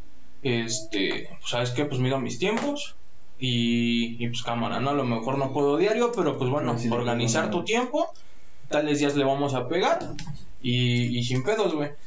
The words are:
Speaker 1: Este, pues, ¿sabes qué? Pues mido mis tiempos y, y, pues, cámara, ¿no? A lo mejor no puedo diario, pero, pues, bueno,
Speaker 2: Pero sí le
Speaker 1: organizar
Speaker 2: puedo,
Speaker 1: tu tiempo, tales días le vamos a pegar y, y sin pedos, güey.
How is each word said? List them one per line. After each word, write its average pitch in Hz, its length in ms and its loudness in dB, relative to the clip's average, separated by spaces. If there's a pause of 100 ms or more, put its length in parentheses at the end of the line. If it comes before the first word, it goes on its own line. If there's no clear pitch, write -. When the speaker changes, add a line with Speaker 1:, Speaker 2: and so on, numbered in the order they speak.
(420)
Speaker 1:
Este, 113 840 0 (120)
pues, - 120 -4
¿sabes 120 200 0
qué? 147 140 0
Pues 127 160 -2
mido 131 180 2
mis 120 200 -4
tiempos 240 560 -2 (440)
y, 117 840 2
y, 117 60 -2
pues, 120 140 -4
cámara, 113 360 -2
¿no? 135 100 0
A 147 40 0
lo 139 120 2
mejor 123 320 0
no 131 160 0
puedo 143 240 4
diario, 226 380 2
pero, 147 220 0
pues, 127 120 0
bueno, 147 220 0
Speaker 2:
Pero 120 120 0
sí 117 60 2
le 120 60 2
Speaker 1:
organizar 120 540 2
Speaker 2:
puedo, 180 100 0
Speaker 1:
tu 170 60 -4
tiempo, 254 440 0 (600)
tales 147 300 2
días 143 160 2
le 139 100 4
vamos 139 280 2
a 123 140 0
pegar 226 320 2 (600)
y, 120 560 2
y 120 60 0
sin 127 200 0
pedos, 202 300 2
güey. 147 160 0 (180)